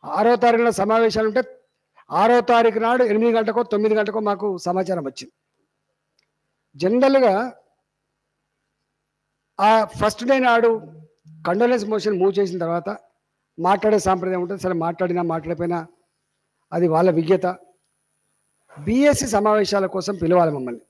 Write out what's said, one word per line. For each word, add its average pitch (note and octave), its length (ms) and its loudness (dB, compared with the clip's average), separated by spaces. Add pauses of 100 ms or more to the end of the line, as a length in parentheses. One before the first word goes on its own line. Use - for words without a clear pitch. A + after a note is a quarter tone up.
ఆరో A3 320 2
తారీఖున A#3 340 2
సమావేశాలు A3 560 0
ఉంటే B3 320 -4 (520)
ఆరో A3+ 300 4
తారీఖు A3+ 380 2
నాడు A#3+ 260 0
ఎనిమిది A3+ 280 2
గంటకో A3+ 300 0
తొమ్మిది G#3+ 320 0
గంటకో G#3+ 260 -2
మాకు G3+ 380 -4
సమాచారం F3 460 -4
వచ్చింది. C3 280 -14 (1400)
జనరల్గా A#3+ 840 2 (2000)
ఆ G#3+ 240 4
ఫస్ట్ G#3 400 -4
డే C4 140 2
నాడు A#3 440 2 (640)
కండోలెన్స్ A3 380 0
మోషన్ G#3 340 -4
మూవ్ F#3 200 0
చేసిన F#3 200 -2
తర్వాత E3+ 400 -6 (600)
మాట్లాడే G3+ 400 2
సాంప్రదాయం F#3 440 -2
ఉంటుంది. F3+ 200 -8
సరే, F#3 100 -2
మాట్లాడినా F3 500 -4
మాట్లాడకపోయినా E3 640 -6 (880)
అది E3+ 160 0
వాళ్ళ E3+ 220 4
విజ్ఞత. E3 360 0 (1400)
బీఎస్సీ C4 420 2
సమావేశాల G#3 600 0
కోసం F#3+ 300 -6
పిలవాలి E3+ 340 2
మమ్మల్ని. B2 400 -8